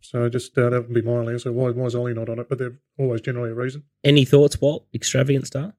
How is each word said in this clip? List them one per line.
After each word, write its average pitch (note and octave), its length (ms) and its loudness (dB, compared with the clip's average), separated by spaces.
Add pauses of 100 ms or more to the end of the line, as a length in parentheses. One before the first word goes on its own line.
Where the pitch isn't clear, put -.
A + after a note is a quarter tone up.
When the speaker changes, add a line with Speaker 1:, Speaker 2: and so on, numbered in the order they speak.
Speaker 1:
so A#2+ 280 -2
just, A#2+ 300 -4
uh, B2 100 4
that B2 140 0
would A#2+ 100 -10
be A#2 80 2
my A2+ 120 -2
only A#2 200 -2
answer. A#2+ 200 -6
Why, B2+ 180 0
why B2+ 160 -4
is A#2 80 -4
Ollie A#2+ 180 -4
not A2+ 160 -6
on A#2 100 -6
it? A#2+ 100 -10
But C3 100 -4
there's B2 160 -8 (240)
always B2+ 220 -2
generally A#2+ 300 -6
a A2+ 40 -8
reason. C3 300 -8 (180)
Speaker 2:
Any C#3+ 220 6
thoughts, C#3+ 360 6
Walt? C#3+ 320 0
Extravagant C3+ 540 0
Star? D3+ 320 -8